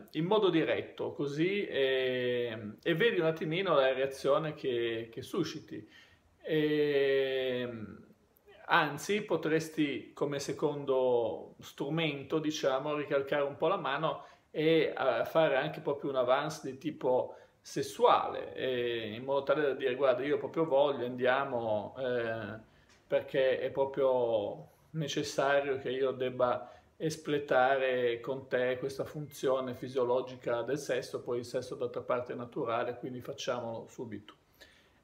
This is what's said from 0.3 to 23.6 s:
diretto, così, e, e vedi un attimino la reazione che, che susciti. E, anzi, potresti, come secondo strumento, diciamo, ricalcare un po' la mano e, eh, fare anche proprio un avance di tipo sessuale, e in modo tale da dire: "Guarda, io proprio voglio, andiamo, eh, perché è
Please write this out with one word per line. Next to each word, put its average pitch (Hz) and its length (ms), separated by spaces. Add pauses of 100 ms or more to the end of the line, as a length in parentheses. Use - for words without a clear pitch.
diretto, 120 640
così, 170 520
e, 123 1080 (100)
e 165 120
vedi 196 240
un 160 80
attimino 165 460
la 135 200
reazione 139 600
che, 117 540
che 131 120
susciti. - 680 (540)
E, 139 1300 (960)
anzi, 160 580
potresti, 156 920
come 143 260
secondo 131 1200
strumento, 147 800
diciamo, 147 560
ricalcare 143 480
un 139 140
po' 160 120
la 196 80
mano 147 480 (260)
e, 160 460
eh, 117 280
fare 156 300
anche 151 240
proprio 151 300
un 131 80
avance 139 520
di 127 80
tipo 127 580 (260)
sessuale, - 920
e 120 600
in 117 100
modo 135 200
tale 143 180
da 139 120
dire: 131 220
"Guarda, 131 280
io 147 140
proprio 143 280
voglio, 135 400
andiamo, 123 960
eh, 113 600 (480)
perché 135 520
è 131 120